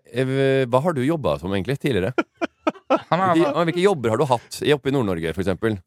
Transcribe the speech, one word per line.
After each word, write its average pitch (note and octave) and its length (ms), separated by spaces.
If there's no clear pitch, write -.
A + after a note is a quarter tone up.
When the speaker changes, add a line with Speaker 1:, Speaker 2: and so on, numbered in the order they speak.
Speaker 1:
eh, C3+ 480
hva B2 160
har E3 160
du B2 80
jobbet B2+ 380
som F2+ 100
egentlig G2+ 260
tidligere? A2+ 380
Speaker 2:
<laughs> - 920
Han E3 120
har F#3+ 160
Speaker 1:
Hvilke, E3 280
hvilke E3+ 180
jobber C#3+ 300
har A2+ 80
du D#3 80
hatt - 320
i, C3+ 120
oppe C#3 180
i - 20
Nord-Norge, F#2 400
for F#2+ 100
eksempel? G2 440